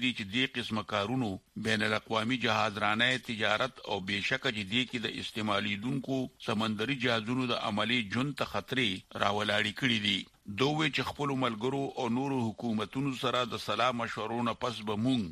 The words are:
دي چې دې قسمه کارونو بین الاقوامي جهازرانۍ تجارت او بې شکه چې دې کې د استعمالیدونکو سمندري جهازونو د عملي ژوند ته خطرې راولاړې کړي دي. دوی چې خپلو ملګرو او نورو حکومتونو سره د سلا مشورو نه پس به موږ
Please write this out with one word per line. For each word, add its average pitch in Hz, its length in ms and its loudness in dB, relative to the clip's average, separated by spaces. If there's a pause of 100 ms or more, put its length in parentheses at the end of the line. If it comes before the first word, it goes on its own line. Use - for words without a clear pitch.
دي 127 140 2
چې 107 160 -4
دې 131 100 2 (120)
قسمه 110 360 -2
کارونو 107 380 0 (380)
بین 110 200 2
الاقوامي 110 560 0
جهازرانۍ 107 840 2
تجارت 107 500 0
او 104 180 -4 (100)
بې 101 200 0
شکه 131 240 0
چې 107 200 -2
دې 123 180 2
کې 123 160 -4
د - 20 0 (140)
استعمالیدونکو 107 1000 -2 (280)
سمندري 110 580 0
جهازونو 120 480 2
د - 160 -2
عملي 107 300 2 (120)
ژوند 131 300 0
ته - 100 2
خطرې 110 400 0 (320)
راولاړې 104 560 2
کړي 117 200 4
دي. 98 200 2 (400)
دوی 151 320 4
چې 131 180 0
خپلو 143 320 -2
ملګرو 127 400 0 (160)
او 127 120 0
نورو 135 340 2
حکومتونو 113 680 -2 (120)
سره 123 220 2
د 107 180 -6
سلا 113 340 2
مشورو 113 480 -2
نه 113 160 0
پس 120 260 -2
به 107 80 0 (100)
موږ 127 160 2 (100)